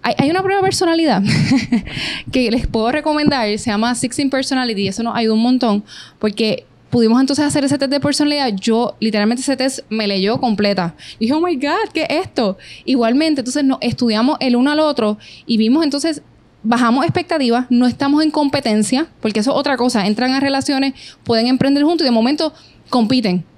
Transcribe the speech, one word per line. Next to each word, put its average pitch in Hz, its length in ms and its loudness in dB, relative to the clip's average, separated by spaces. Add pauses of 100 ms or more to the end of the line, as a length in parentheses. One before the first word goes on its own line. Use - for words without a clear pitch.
hay, 233 160 0
hay 277 120 2
una 370 120 0
prueba 392 180 0
de 381 60 2
personalidad 330 560 2 (540)
<laughs> - 560 -6
que 247 180 0
les 233 160 -2
puedo 226 260 0
recomendar, 294 540 0 (120)
se 220 120 -6
llama 220 240 0
Sixteen 262 360 -4
Personality, 254 520 -2
y 196 60 -2
eso 196 140 -6
nos 233 140 -4
ayuda 220 180 0
un 220 80 2
montón, 233 420 0 (340)
porque 214 480 -4 (240)
pudimos 233 300 4
entonces 269 240 0
hacer 285 200 0
ese 285 140 0
test 269 120 -2
de 285 100 -2
personalidad. 294 540 0
Yo, 220 460 -2
literalmente, 214 400 0
ese 262 160 -2
test 262 320 -2
me 220 180 -2
leyó 196 320 0
completa. 202 560 0 (240)
Y - 60 -2
dije, 226 80 0
"Oh 311 80 2
my 349 160 0
God, 302 380 -2
¿qué 320 80 -2
es 302 240 -2
esto?". 202 320 -2 (260)
Igualmente, 269 560 2
entonces 254 240 -2
nos 269 160 2
estudiamos 233 600 0
el 247 160 2
uno 262 160 2
al 302 80 0
otro 285 360 0 (300)
y 233 100 0
vimos, 233 280 2
entonces, 294 360 -2 (420)
bajamos 240 440 2
expectativas, 254 640 0
no 247 160 4
estamos 277 360 2
en 311 80 2
competencia, 269 760 0 (160)
porque 220 180 -2
eso 226 120 0
es - 40 0
otra 277 220 0
cosa. 240 280 0
Entran 233 260 0
a 269 80 0
relaciones, 269 520 0 (320)
pueden 233 220 2
emprender 277 360 2
juntos 320 220 2
y 262 40 2
de 240 40 2
momento 277 400 0 (380)
compiten. 214 540 0 (140)